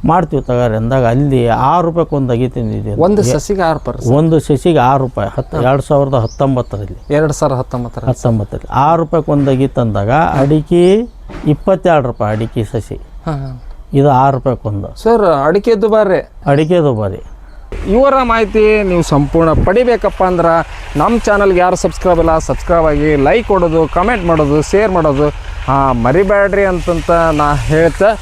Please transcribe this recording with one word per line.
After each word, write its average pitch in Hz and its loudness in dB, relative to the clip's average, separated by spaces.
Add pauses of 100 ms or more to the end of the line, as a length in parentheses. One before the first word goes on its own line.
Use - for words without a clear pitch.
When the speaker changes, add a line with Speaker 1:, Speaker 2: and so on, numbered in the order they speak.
Speaker 1:
"ಮಾಡ್ತೀವಿ 160 0
ತಗೋರಿ" 123 0
ಅಂದಾಗ 120 0
ಅಲ್ಲಿ 127 2
ಆರು 139 2
ರೂಪಾಯಿಗೆ 160 -2
ಒಂದು 127 0
ಅಗಿ 120 0
ತಿಂದಿದ್ದೀವಿ. 107 -6
Speaker 2:
ಒಂದು 202 2
ಸಸಿಗೆ 156 -2
ಆರು 160 0
ರೂಪಾಯಿ - -8
ಸರ್? 123 2
Speaker 1:
ಒಂದು 160 4
ಸಸಿಗೆ 151 0
ಆರು 131 2
ರೂಪಾಯಿ. 104 -6
ಹತ್ತು, - -6
Speaker 2:
ಹ್ಮ್. 131 0
Speaker 1:
ಎರಡು 135 2
ಸಾವಿರದ 139 0
ಹತ್ತೊಂಬತ್ತರಲ್ಲಿ. 117 -4
Speaker 2:
ಎರಡು 151 0
ಸಾವಿರದ 135 -2
ಹತ್ತೊಂಬತ್ತರಲ್ಲಿ. 123 -6
Speaker 1:
ಹತ್ತೊಂಬತ್ತರಲ್ಲಿ. - -4
ಆರು 160 2
ರೂಪಾಯಿಗೆ 156 -2
ಒಂದು 139 2
ಅಗಿ 131 0
ತಂದಾಗ 107 -2
ಅಡಿಕೆ 156 2 (520)
ಇಪ್ಪತ್ತೆರಡು 165 0
ರೂಪಾಯಿ 107 -4
ಅಡಿಕೆ 113 -4
ಸಸಿ. 104 -8 (320)
Speaker 2:
ಹಾಂ, 156 -4
ಹಾಂ. 131 -10 (340)
Speaker 1:
ಇದು 143 4
ಆರು 135 4
ರೂಪಾಯಿಗೆ 120 -4
ಒಂದು. 101 -8
Speaker 2:
ಸರ್, 185 2
ಅಡಿಕೆ 202 2
ದುಬಾರಿ? 202 0 (160)
Speaker 1:
ಅಡಿಕೆ 156 2
ದುಬಾರಿ. 107 -2 (680)
Speaker 2:
ಇವರ 269 4
ಮಾಹಿತಿ 214 2
ನೀವು 180 0
ಸಂಪೂರ್ಣ 156 2
ಪಡಿಬೇಕಪ್ಪ 214 0
ಅಂದ್ರೆ 170 0 (160)
ನಮ್ಮ 214 2
ಚಾನಲ್ಗೆ 196 2
ಯಾರು 180 2
ಸಬ್ಸ್ಕ್ರೈಬ್ 175 0
ಇಲ್ಲ, 165 2
ಸಬ್ಸ್ಕ್ರೈಬ್ 160 0
ಆಗಿ, 151 2
ಲೈಕ್ 170 2
ಕೊಡೋದು, 165 0
ಕಾಮೆಂಟ್ 190 0
ಮಾಡೋದು, 151 2
ಶೇರ್ 202 0
ಮಾಡೋದು, 151 0 (360)
ಆ, 135 2
ಮರಿಬೇಡ್ರಿ 196 2
ಅಂತಂತ 175 -2
ನಾ 156 2
ಹೇಳ್ತಾ 156 0 (180)